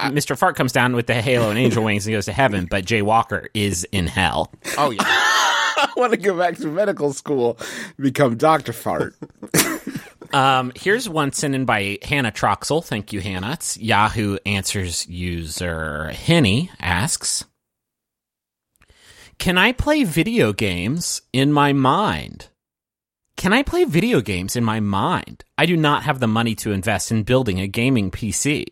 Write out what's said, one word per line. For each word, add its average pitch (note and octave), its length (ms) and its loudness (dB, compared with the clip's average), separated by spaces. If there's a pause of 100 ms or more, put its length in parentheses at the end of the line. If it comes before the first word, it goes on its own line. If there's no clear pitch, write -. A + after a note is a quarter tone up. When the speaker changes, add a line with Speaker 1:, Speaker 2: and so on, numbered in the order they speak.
(120)
Speaker 1:
Mister C#3+ 240 -2
Fart F#3 200 2
comes C3 160 0
down B2 220 4
with A#2+ 140 0
the A#2 60 2
halo A#2+ 360 2
and G#2 80 0
angel A#2 260 4
wings G2+ 220 0
and A2 80 0
goes G2+ 120 0
to G#2+ 60 -6
heaven, G2+ 380 2
but G2 140 -2
Jay G#2+ 180 0
Walker G#2+ 520 0
is G2 380 0
in F#2 140 0
hell. D#2+ 440 0 (280)
Speaker 2:
Oh, C#3+ 120 2
yeah. G#2 100 -6
Speaker 3:
<laughs> - 60 -6
I - 920 0
wanna A#3+ 200 2
go F#3 220 0
back F3 200 0
to - 100 -6
medical D#3 440 0
school, B2 460 -2 (400)
become C3 380 2
Doctor D3+ 360 2
Fart. - 480 -4
<laughs> - 40 -12 (1080)
Speaker 1:
Um, C3 420 2
here's A3+ 340 -2
one D#3 220 0
sent C#3 240 -2
in C3 100 0
by G2+ 380 0
Hannah C3 300 0
Troxel. C#3 520 0
Thank G#2+ 280 -6
you, G2+ 80 -4
Hannah. F#2+ 320 -6
It's - 260 -8
Yahoo G#2+ 640 2
Answers F#2+ 600 -4
user E2 1080 -6
Henny D#3+ 680 2
asks, - 640 -2 (1900)
"Can F3+ 200 0
I G3+ 120 4
play D4 320 2
video E3 500 2
games G2+ 720 -2 (100)
in C#3 200 2
my C#3+ 200 4
mind?" C3+ 760 0 (880)
Can F#3 160 0
I C4 120 4
play F4 200 2
video F#3+ 360 2
games F#2+ 360 -4
in A#2+ 80 0
my A2 160 0
mind? G#2 640 -2 (140)
I D3+ 80 2
do F3 100 2
not D3 280 2
have C#3+ 160 -2
the B2 80 2
money A2+ 280 0
to - 160 -4
invest G2 380 -2
in A2 140 0
building A#2 360 2
a G2 60 -4
gaming A#2 460 0
P G#2+ 200 -6
C. C#3+ 400 -2